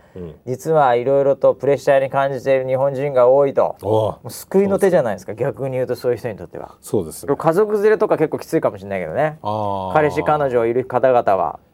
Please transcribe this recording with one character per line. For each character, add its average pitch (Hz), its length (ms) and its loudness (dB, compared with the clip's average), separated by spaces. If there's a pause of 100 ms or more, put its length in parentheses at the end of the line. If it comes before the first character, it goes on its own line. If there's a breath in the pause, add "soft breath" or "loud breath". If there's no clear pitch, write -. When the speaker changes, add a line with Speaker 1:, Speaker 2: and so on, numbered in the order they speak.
(140)
Speaker 1:
う 92 60 -16
ん、 90 40 -10
う - 20 -10
ん。 78 100 -14 (100)
Speaker 2:
実 123 260 -6
は 143 240 4
い 120 100 0
ろ 139 160 2
い - 20 2
ろ 135 140 2
と 131 160 4
プ 127 140 -2
レ 139 80 4
ッ - 20 -4
シ 127 120 -2
ャ 139 100 6
ー 135 40 0
に 135 60 -4
感 139 240 0
じ 120 100 -8
て 135 100 2
い 135 60 2
る 131 80 -4
日 131 80 0
本 139 180 0
人 139 200 -4
が 123 160 6
多 139 180 6
い 135 60 -4
と。 104 280 0
Speaker 1:
お 107 280 0
う。 - 20 -8
Speaker 2:
も - 140 -12
う 123 40 -12
救 - 340 -2
い 202 40 0
の 196 120 0
手 196 100 4
じ 180 80 2
ゃ 147 60 2
な 110 100 -2
い - 20 -6
で 92 40 -14
す - 60 -20
か。 107 60 -12
Speaker 1:
そ 101 40 -8
う - 20 -18
で 113 80 -2
す - 0 -
ね。 139 80 -2
Speaker 2:
逆 131 160 -8
に 131 60 -6
言 127 100 -2
う - 20 -14
と、 123 80 -4
そ 123 140 -4
う - 20 2
い 120 40 0
う - 20 -10
人 123 100 -8
に 107 80 -6
と 87 80 -14
っ 82 60 -14
て - 80 -16
は。 - 240 -16
Speaker 1:
そ 110 200 -2
う 82 40 -4
で 78 80 -12
す - 120 -16
ね。 143 80 0
Speaker 2:
家 160 200 0
族 208 220 0
連 202 80 0
れ 214 140 4
と 214 120 0
か 165 80 2
結 156 100 0
構 143 120 -6
き - 60 -16
つ 160 120 -2
い - 20 4
か 135 100 0
も 104 80 -10
し 95 60 -14
れ 101 60 -12
な 98 80 -4
い - 20 -4
け 87 80 -6
ど 78 60 -8
ね。 151 300 -2
Speaker 1:
あ 110 40 -6
ー。 101 460 -4
Speaker 2:
彼 151 180 2
氏、 143 140 -4
彼 151 180 0
女 123 220 0
い 117 80 0
る 123 100 0
方 127 300 2
々 110 240 2
は。 85 240 -4 (120)